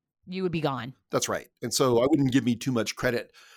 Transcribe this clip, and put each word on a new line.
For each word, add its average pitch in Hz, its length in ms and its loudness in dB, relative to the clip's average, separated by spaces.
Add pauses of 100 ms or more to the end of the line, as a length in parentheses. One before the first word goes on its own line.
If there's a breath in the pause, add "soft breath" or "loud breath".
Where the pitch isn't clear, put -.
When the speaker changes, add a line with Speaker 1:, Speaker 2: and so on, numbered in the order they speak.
(260)
Speaker 1:
You 185 180 -6
would 180 80 -2
be 160 100 -2
gone. 135 320 -4 (180)
Speaker 2:
That's 135 180 -2
right. 78 180 -6 (140)
And 120 120 -6
so 123 280 4
I 135 60 4
wouldn't 143 240 2
give 123 120 2
me 120 120 2
too 135 160 -4
much 110 240 -2
credit 120 360 -4 (260 loud breath)